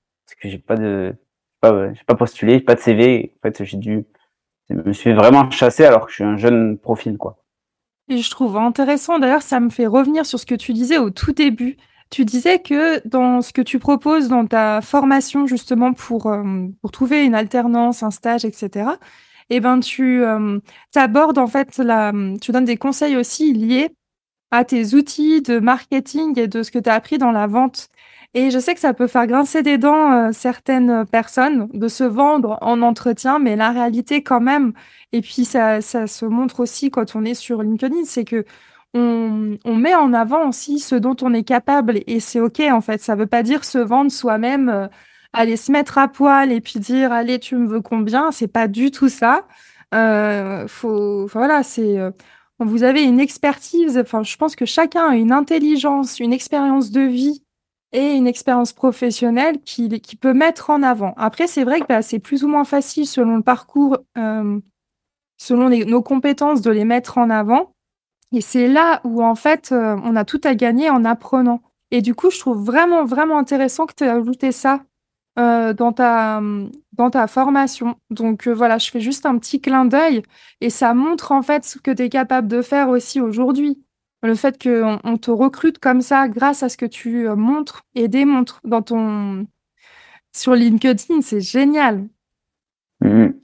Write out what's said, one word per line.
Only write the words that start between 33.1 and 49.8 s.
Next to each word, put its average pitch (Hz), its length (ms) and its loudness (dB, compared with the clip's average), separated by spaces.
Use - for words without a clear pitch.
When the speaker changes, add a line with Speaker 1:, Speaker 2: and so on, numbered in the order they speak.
Speaker 2:
mais 240 180 0
la 220 140 0
réalité 240 520 -2
quand 247 180 0
même, 262 320 2
et 233 80 -2
puis - 240 -4
ça, 220 380 0
ça 220 240 -6
se - 200 -10
montre 240 340 -2
aussi 247 300 -4
quand 233 240 -4
on 220 100 -4
est 233 100 -4
sur 226 280 -6
LinkedIn, 254 420 -2
c'est 247 200 -6
que 220 200 -4
on, 226 720 -2
on 233 100 -2
met 302 180 2
en 277 200 4
avant 262 340 0
aussi 285 300 -4
ce 285 160 -4
dont 247 260 0
on 254 140 0
est 226 80 0
capable, 240 640 0
et 226 140 -2
c'est - 200 -4
OK, 233 200 -2
en 233 100 2
fait. 214 220 -6
Ça 220 120 -2
veut 208 120 -2
pas 233 160 0
dire 269 220 -2
se - 140 -4
vendre 247 320 0
soi-même, 247 600 -2
euh, 196 180 -4
aller 226 220 0
se - 140 -4
mettre 285 280 0
à 269 100 4
poil 277 440 2
et 226 100 -2
puis - 180 -10
dire, « 254 320 0
Allez, 240 260 -2
tu 254 180 -10
me 240 100 0
veux 220 160 -4
combien ? » 226 500 -2
C'est 226 160 -4
pas 226 180 0
du 233 240 -2
tout 269 200 0
ça. 262 360 0